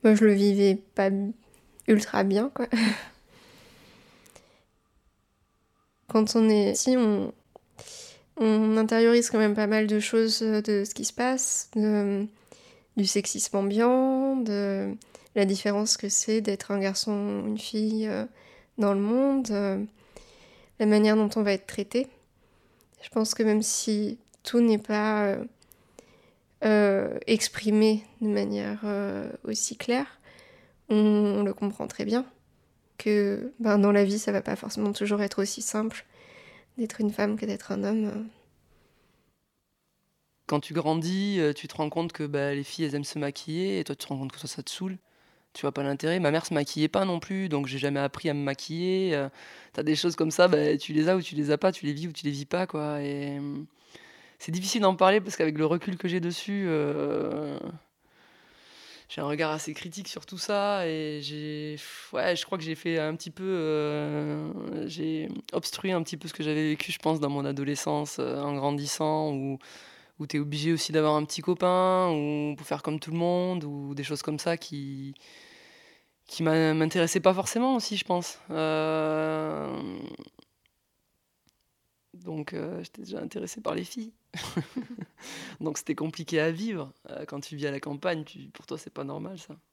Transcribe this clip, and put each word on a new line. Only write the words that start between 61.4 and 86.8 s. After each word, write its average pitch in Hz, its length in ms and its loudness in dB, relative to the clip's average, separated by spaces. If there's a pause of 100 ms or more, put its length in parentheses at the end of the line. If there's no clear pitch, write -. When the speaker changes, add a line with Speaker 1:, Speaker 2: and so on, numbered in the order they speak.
Speaker 2:
ouais, - 240 0
je 165 100 -6
crois 190 120 -6
que 160 80 -6
j'ai 160 100 -4
fait 165 240 -2
un 156 160 -2
petit 165 160 -12
peu, 190 140 -12
euh, 151 1400 -2
j'ai 160 420 -4 (240)
obstrué - 400 -4
un 170 100 0
petit 160 140 -8
peu 156 100 -14
ce 156 60 -12
que 160 100 -8
j'avais 151 260 0
vécu, 151 220 -4
je - 80 -6
pense, 160 220 0
dans 143 80 0
mon 139 160 -2
adolescence, 143 720 -4
euh, 131 220 -2
en 143 140 -4
grandissant, 147 760 -2
où, 135 280 -4 (600)
où 151 80 -8
t'es 151 120 -2
obligé 147 340 -2
aussi 156 180 -2
d'avoir 151 240 4
un 151 80 2
petit - 180 -8
copain, 185 720 2
ou 147 460 -2
pour 147 100 -16
faire 147 160 -4
comme 151 160 -4
tout 156 120 -10
le 165 60 -2
monde, 180 460 0
ou 143 320 -8
des 139 80 -6
choses 143 200 -6
comme 151 160 -4
ça 170 180 -2
qui, 139 560 -10 (1120)
qui - 160 -6
m'a-, 160 300 4
m'intéressaient 160 480 2
pas 185 120 6
forcément 233 440 0
aussi, 214 180 -4
je - 80 -4
pense. 180 360 -4 (120)
Euh, 156 1200 -2 (2500)
donc, 170 400 -10
euh, 165 300 -8
j'étais - 200 -18
déjà - 160 -10
intéressée - 420 -10
par - 140 -2
les 175 80 -4
filles. 220 300 -12 (200)
<laughs> - 1300 -10
Donc 151 160 -4
c'était - 180 -4
compliqué 160 440 -4
à 160 120 2
vivre. 170 400 -6 (200)